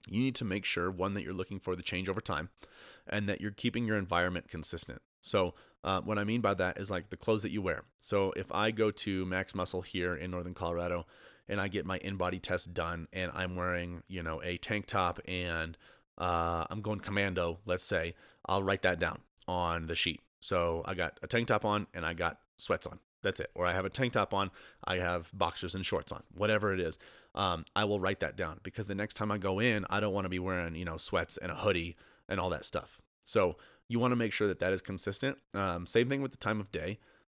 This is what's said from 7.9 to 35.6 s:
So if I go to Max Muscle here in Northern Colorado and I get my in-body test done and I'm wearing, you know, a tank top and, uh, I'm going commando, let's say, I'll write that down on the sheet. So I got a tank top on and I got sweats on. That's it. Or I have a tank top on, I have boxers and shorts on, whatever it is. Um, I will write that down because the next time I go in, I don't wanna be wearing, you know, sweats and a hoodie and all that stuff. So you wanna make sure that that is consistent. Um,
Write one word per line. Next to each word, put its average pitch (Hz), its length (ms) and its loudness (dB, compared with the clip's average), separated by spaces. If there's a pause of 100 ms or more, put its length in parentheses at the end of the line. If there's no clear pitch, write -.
So 98 380 2
if - 140 -6
I 104 200 4
go 110 200 4
to 95 360 0
Max 92 280 0
Muscle 90 280 0
here 90 340 -2
in 87 140 -6
Northern 90 240 -4
Colorado 87 520 -2 (400)
and 101 140 -2
I 98 80 0
get 92 160 -2
my 92 140 -2
in-body 92 400 -2
test 90 340 -2
done 85 400 -2
and 90 220 -4
I'm 92 200 -4
wearing, 87 540 -2
you 92 140 -6
know, 80 200 -4
a 90 140 -2
tank 104 300 -4
top 90 420 0
and, 82 480 -4 (400)
uh, 85 540 2
I'm 107 100 -6
going 104 200 -2
commando, 92 640 2
let's 90 180 2
say, 85 300 0 (320)
I'll 95 160 2
write 98 200 2
that 90 160 4
down 82 220 0 (260)
on 85 400 0
the 82 80 -2
sheet. - 280 0 (180)
So 85 460 2
I 95 80 -4
got 87 280 -2
a - 40 -6
tank 117 220 2
top 110 180 2
on 104 260 2
and 85 140 -4
I 87 80 0
got 82 260 0 (160)
sweats - 300 0
on. 73 120 -8 (240)
That's 98 180 0
it. - 140 -6
Or 87 120 0
I 87 60 4
have 92 120 2
a 95 60 -4
tank 123 220 0
top 104 200 2
on, 98 180 2 (340)
I 92 140 0
have 87 360 0
boxers 87 400 0
and 95 100 -2
shorts - 280 0
on, 80 100 -8 (120)
whatever 104 380 4
it 92 80 0
is. 82 180 -2 (360)
Um, 87 300 2 (100)
I 104 100 4
will 104 160 2
write 95 200 0
that 76 160 -2
down 85 260 -4
because 95 240 -8
the 98 80 -4
next 101 200 -2
time 107 160 -2
I 104 80 0
go 95 200 2
in, 110 320 4
I 101 100 2
don't 104 140 2
wanna 98 140 0
be 90 100 -2
wearing, 90 360 0
you 85 100 -4
know, 82 120 -4
sweats 82 400 2
and 90 140 -4
a 76 60 -4
hoodie 87 400 2 (320)
and 95 120 0
all 90 100 2
that 78 140 -2
stuff. - 360 -6 (240)
So 90 320 4 (320)
you 117 100 0
wanna 123 180 4
make 113 160 2
sure 104 160 2
that 92 120 0
that 92 120 2
is 95 100 0
consistent. 101 560 -4 (160)
Um, 92 320 0